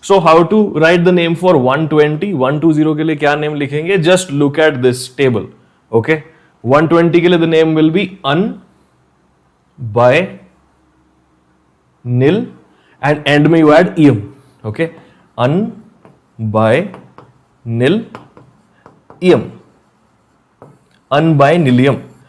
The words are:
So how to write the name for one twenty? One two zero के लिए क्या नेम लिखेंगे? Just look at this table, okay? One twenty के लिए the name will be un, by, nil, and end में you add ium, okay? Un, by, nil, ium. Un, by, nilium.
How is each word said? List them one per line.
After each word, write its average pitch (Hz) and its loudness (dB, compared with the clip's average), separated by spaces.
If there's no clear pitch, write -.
So 196 2
how 165 4
to 214 -2
write 170 2
the 180 2
name 170 0
for 180 0
one 139 0
twenty? 151 0
One 135 -2
two 165 2
zero 156 0
के 156 -6
लिए 156 -4
क्या 143 -2
नेम 151 -6
लिखेंगे? 151 -4
Just 180 0
look 143 0
at 143 0
this 123 0
table, 123 0
okay? 156 -2
One 143 0
twenty 170 2
के 170 2
लिए 175 2
the 165 0
name 160 2
will 156 2
be 196 0
un, 170 0
by, 135 2
nil, 127 0
and 147 -2
end 147 4
में 165 2
you 156 4
add 180 2
ium, 143 4
okay? 160 -6
Un, 127 0
by, 120 0
nil, 123 -2
ium. 151 0
Un, 156 2
by, 139 4
nilium. 131 2